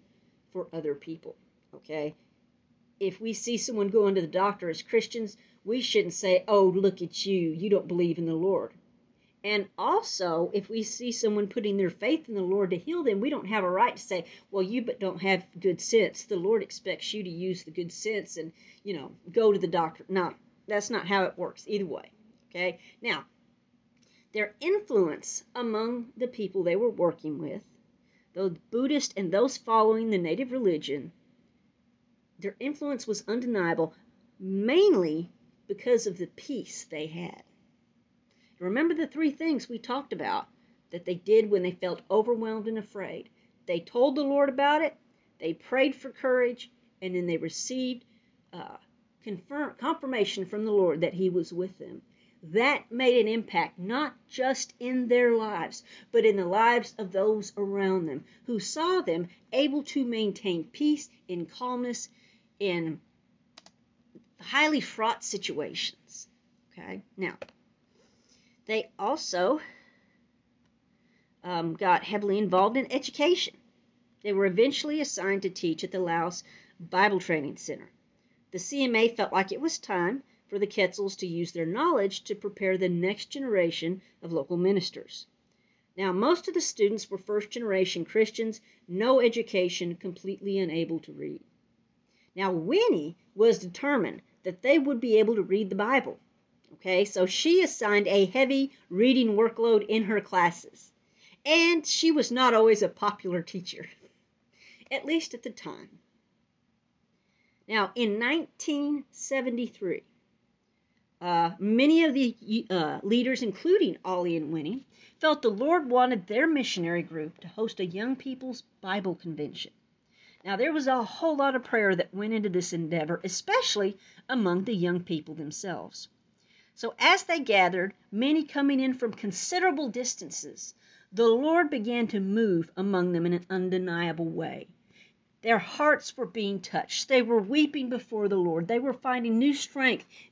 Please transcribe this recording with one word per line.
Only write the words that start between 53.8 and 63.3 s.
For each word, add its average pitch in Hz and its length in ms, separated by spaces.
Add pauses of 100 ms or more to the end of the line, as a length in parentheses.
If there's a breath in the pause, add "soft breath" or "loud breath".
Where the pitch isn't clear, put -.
just 262 520
in 247 280
their 240 260
lives, 208 500 (280 loud breath)
but 233 140
in 208 100
the 190 100
lives 226 520
of 190 140
those 208 460
around 196 500
them, 143 180 (200 loud breath)
who 226 140
saw 339 420
them 175 260 (260 loud breath)
able 285 300
to 277 200
maintain 208 600
peace 302 460 (200 soft breath)
and 175 180
calmness 247 640 (500 soft breath)
in 170 420 (1400)